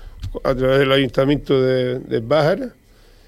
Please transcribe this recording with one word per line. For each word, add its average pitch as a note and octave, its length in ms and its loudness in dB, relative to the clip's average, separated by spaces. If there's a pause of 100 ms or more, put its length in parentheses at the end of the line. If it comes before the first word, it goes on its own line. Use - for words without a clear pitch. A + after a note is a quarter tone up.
(420)
a C3+ 120 0
través C3 260 2
del C3+ 100 2
Ayuntamiento C3+ 680 2
de, B2+ 400 0
de B2+ 220 -4
Pájara. D#3 480 0 (580)